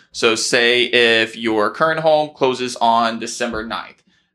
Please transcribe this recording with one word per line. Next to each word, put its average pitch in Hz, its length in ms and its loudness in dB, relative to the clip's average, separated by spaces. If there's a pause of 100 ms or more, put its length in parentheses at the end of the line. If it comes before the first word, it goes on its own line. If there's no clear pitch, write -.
(120)
So 113 240 0
say 120 480 2
if 113 520 2
your 110 340 0
current 160 300 -2
home 151 340 2
closes 127 420 -2
on 117 420 0
December 113 480 -8
ninth, 98 360 -12 (320)